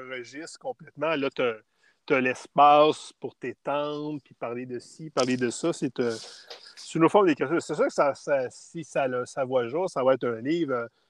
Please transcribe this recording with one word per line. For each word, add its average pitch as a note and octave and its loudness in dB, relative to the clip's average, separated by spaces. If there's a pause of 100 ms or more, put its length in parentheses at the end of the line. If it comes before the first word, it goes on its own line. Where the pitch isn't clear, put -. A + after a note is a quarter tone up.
(120)
registre C3 -14
complètement. D3 -4
Là, C3+ 0
t'as, B2 0 (520)
t'as C#3 4
l'espace D3 4
pour - -10
t'étendre, D3 -6
puis - -20
parler A#2+ -8
de B2 -10
ci, - -16
parler B2+ 0
de B2 0
ça. E3 -2
C'est, D3+ -6
euh, A#2+ -2 (640)
c'est - -16
une D#3+ 4
autre D3+ 2
forme G3+ 6
d'écriture. D3+ 0
C'est D#3 -8
sûr A#3 0
que - -6
ça, C#3+ 2
ça, C3 -4
si - -14
ça, C#3 -2
le, B2 -4
ça C3+ -6
voit B2+ 0
le A#2 -4
jour, E3+ -2
ça C#3 -4
va C3 4
être B2+ -6
un A2+ -4
livre, D3 -2
euh, A#2 -4 (220)